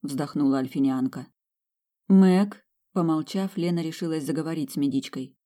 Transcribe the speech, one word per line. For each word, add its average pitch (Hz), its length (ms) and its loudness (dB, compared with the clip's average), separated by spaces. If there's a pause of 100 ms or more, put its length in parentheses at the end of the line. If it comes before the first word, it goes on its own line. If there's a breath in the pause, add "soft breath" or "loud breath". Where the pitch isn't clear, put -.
вздохнула 139 520 0
альфинианка. 131 680 -2 (800)
"Мэг", 190 560 6 (280)
помолчав, 170 640 -2
Лена 170 260 -2
решилась 160 420 -6
заговорить 156 480 -4
с - 40 -8
медичкой. 135 680 -4